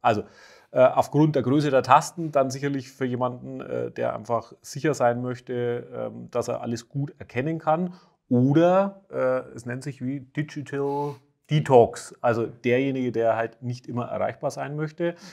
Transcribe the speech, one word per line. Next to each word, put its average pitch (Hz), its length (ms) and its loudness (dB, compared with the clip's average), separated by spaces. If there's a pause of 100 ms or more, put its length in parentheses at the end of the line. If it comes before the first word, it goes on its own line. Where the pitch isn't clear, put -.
also, 107 220 2 (480)
äh, - 80 2
aufgrund 143 560 4
der 131 80 2
Größe 143 280 2
der 127 120 4
Tasten 156 480 4
dann 135 180 0
sicherlich 135 400 -6
für - 160 -6
jemanden, 127 540 -6
äh, 120 320 -6
der 120 240 -4
einfach 113 460 -6
sicher 147 320 -4
sein 120 280 0
möchte, 120 720 -6
ähm, 117 380 -10
dass 120 160 -2
er 120 140 -6
alles 117 260 -6
gut 143 320 -8
erkennen 160 400 -4
kann. 175 340 -2 (360)
Oder, 170 800 4
äh, 127 460 -4
es 123 100 -16
nennt 123 180 -8
sich 139 180 -12
wie 131 200 -6
Digital 143 920 -6 (340)
Detox, 135 720 6
also 117 260 2
derjenige, 127 640 0
der 113 240 2
halt 113 260 -6
nicht 123 240 -8
immer 120 200 -6
erreichbar 110 440 -6
sein 139 260 -8
möchte. 156 380 -6 (200)